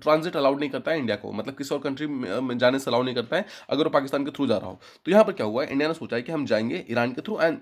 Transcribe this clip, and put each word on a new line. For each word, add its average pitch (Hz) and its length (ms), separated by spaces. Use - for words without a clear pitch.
ट्रांजिट 160 340
अलाउड 139 240
नहीं 147 100
करता 135 200
है 165 80
इंडिया 110 180
को, 104 160
मतलब 110 220
किसी 139 200
और 143 60
कंट्री 143 260
में, 123 240
अ, 113 100
में 123 180
जाने 127 200
से 131 120
अलाउ 120 120
नहीं 127 120
करता 120 220
है 202 80
अगर 139 140
वो 151 60
पाकिस्तान 139 340
के 147 60
through 143 180
जा 107 80
रहा 92 120
हो। 92 120
तो 151 60
यहाँ 214 140
पर 196 80
क्या 120 140
हुआ 120 180
है, - 80
इंडिया 147 160
ने 165 60
सोचा 113 220
है 120 60
कि 160 100
हम 147 140
जाएंगे 113 440
ईरान 120 220
के - 80
through 175 260
and 160 160